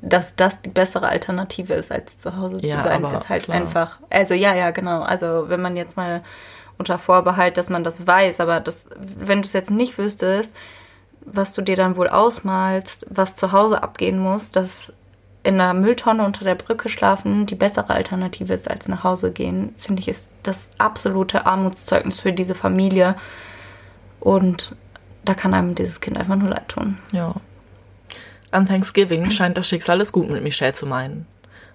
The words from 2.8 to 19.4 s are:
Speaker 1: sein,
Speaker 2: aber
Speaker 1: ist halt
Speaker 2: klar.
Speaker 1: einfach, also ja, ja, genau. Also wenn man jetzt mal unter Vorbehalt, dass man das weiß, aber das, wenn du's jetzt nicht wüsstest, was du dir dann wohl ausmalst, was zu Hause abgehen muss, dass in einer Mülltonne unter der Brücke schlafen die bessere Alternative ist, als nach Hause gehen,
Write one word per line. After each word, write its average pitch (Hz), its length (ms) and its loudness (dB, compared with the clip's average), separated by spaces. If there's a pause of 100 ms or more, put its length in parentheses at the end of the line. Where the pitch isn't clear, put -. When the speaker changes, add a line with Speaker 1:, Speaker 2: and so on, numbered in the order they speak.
Speaker 1:
sein, 165 220 2
Speaker 2:
aber - 100 -4
Speaker 1:
ist - 140 -2
halt 185 160 -2
Speaker 2:
klar. 175 120 -2
Speaker 1:
einfach, 165 420 -2 (120)
also 190 240 4
ja, 190 200 4
ja, 180 160 2
genau. 170 320 -2
Also 165 460 -2
wenn 175 120 -2
man 180 160 -4
jetzt 170 200 -8
mal 175 260 -6 (560)
unter 180 200 -2
Vorbehalt, 180 580 4
dass 180 120 -2
man 170 160 -2
das 170 220 -6
weiß, 180 340 4
aber 170 200 2
das, - 260 -4 (120)
wenn 196 440 -2
du's 196 120 -6
jetzt 190 160 0
nicht 240 280 0
wüsstest, 202 560 -2 (680)
was 196 320 -2
du 196 100 -4
dir 190 140 0
dann 185 200 4
wohl 180 120 2
ausmalst, 190 1000 0
was 190 240 0
zu 180 180 0
Hause 208 300 4
abgehen 190 360 -2
muss, 190 340 -2
dass - 400 -2 (500)
in 190 180 4
einer 180 140 4
Mülltonne 220 500 2
unter 202 200 -4
der 185 100 2
Brücke 226 340 -6
schlafen 202 580 0
die 202 100 -6
bessere 202 340 0
Alternative 185 640 -2
ist, 180 180 -4
als - 180 -8
nach 185 160 -4
Hause 185 280 0
gehen, 190 460 -4